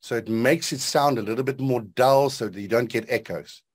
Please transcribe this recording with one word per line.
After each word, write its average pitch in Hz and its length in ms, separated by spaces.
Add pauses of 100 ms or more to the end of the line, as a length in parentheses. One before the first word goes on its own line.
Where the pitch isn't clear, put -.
So - 140
it 113 120
makes 123 440
it 135 80
sound 143 380
a 113 40
little 113 220
bit 131 160
more 131 220
dull 135 480
so 131 180
that 95 120
you 101 80
don't 113 220
get 110 200
echoes. 110 540 (120)